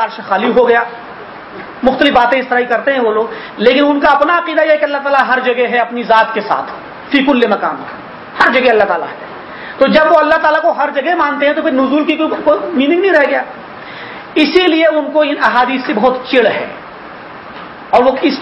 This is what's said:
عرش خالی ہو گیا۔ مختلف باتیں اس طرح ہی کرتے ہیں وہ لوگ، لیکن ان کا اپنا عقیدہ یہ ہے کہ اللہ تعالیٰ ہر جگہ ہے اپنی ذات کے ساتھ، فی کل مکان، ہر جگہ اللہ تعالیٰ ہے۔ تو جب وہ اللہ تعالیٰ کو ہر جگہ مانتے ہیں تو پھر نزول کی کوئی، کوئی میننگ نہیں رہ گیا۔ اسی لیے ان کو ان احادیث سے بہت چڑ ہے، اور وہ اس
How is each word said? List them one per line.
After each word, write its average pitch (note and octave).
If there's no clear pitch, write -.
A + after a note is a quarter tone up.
عرش G#3+
خالی G#3
ہو A#3
گیا۔ A#3
مختلف C4
باتیں B3
اس B3
طرح B3
ہی B3
کرتے A#3+
ہیں C4+
وہ A3+
لوگ، A3
لیکن B3+
ان C#4+
کا D#4
اپنا D4
عقیدہ D#4+
یہ D#4
ہے D4+
کہ D4
اللہ C#4+
تعالیٰ C#4
ہر B3
جگہ A#3+
ہے A3+
اپنی A#3
ذات A3
کے G#3
ساتھ، C3+
فی C4+
کل B3+
مکان، F#3
ہر F4
جگہ B3+
اللہ G#3+
تعالیٰ E3+
ہے۔ -
تو C4+
جب D#4
وہ E4
اللہ D4+
تعالیٰ D#4
کو D#4+
ہر D4
جگہ D4
مانتے C#4+
ہیں D4
تو D#4
پھر D#4
نزول C4+
کی D4+
کوئی، D#4
کوئی D4+
میننگ D4
نہیں G4
رہ D4
گیا۔ C4+
اسی E4+
لیے D#4+
ان D4+
کو D4+
ان D4
احادیث B3
سے D#4
بہت B3+
چڑ A#3+
ہے، D3+
اور A#3
وہ C4
اس D#4